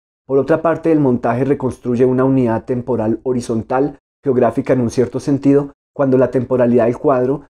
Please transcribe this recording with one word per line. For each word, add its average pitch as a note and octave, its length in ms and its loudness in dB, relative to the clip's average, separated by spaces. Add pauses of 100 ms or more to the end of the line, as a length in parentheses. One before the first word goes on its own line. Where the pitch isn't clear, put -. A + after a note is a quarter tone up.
(240)
Por C3+ 140 0
otra D#3 240 0
parte, E3 300 0
el D3+ 80 2
montaje B2 440 0
reconstruye B2 600 -2
una B2+ 200 2
unidad B2 420 0
temporal A#2 580 -4
horizontal, B2+ 720 -4 (240)
geográfica A#2+ 520 0
en B2 80 0
un A2+ 80 -2
cierto A#2+ 280 -2
sentido, C#3 540 0 (200)
cuando C3+ 240 0
la B2 140 2
temporalidad A#2+ 540 2
del A#2+ 140 -2
cuadro, C#3 480 0 (120)